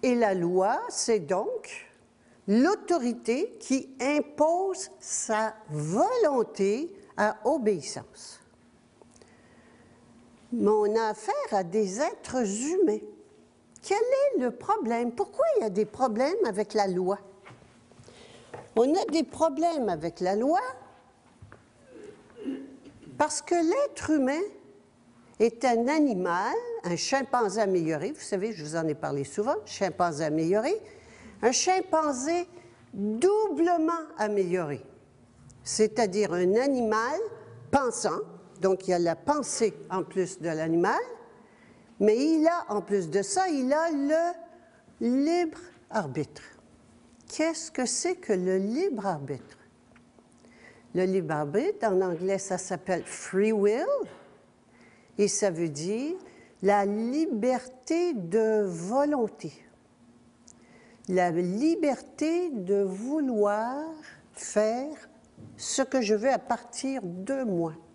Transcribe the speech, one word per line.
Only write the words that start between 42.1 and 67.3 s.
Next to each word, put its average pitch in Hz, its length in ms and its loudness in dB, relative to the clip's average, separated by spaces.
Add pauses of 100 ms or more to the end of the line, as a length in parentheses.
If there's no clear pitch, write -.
il 311 300 4
a, 339 260 0
en 208 80 0
plus 185 280 0
de 196 120 2
ça, 359 260 0
il 269 240 0
a 320 200 2
le 311 1120 -2
libre 311 540 2 (300)
arbitre. 156 520 -4 (920)
Qu'est-ce 320 380 -2
que 254 140 -2
c'est 349 300 -2
que 285 180 -2
le 185 240 0
libre 226 480 -2
arbitre ? 143 520 -6 (1400)
Le 180 80 2
libre 185 300 0
arbitre, 202 540 0
en 190 140 4
anglais, 185 380 0
ça 185 180 -4
s'appelle 175 460 -4
free 202 480 0
will, 220 340 2 (1300)
et 202 80 4
ça 196 240 0
veut 165 180 -2
dire 214 460 -4 (480)
la 202 220 4
liberté 254 1300 0
de 214 520 2
volonté. 202 880 -2 (1600)
La 180 200 2
liberté 302 1200 0
de 202 300 0
vouloir 226 1040 -2 (500)
faire 240 760 -2 (480)
ce - 240 -2
que 262 200 2
je 214 140 2
veux 226 160 2
à 233 80 2
partir 262 640 -6
de 190 400 -4